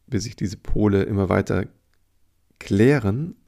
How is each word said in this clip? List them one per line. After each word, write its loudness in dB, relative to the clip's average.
bis -4
sich -12
diese -6
Pole 0
immer -2
weiter 0
klären. 0